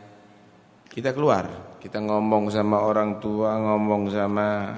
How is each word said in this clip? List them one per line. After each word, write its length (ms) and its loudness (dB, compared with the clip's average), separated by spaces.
kita 240 -4
keluar, 320 2
kita 160 -10
ngomong 560 2
sama 320 2
orang 320 2
tua, 400 -2
ngomong 560 0
sama 640 -2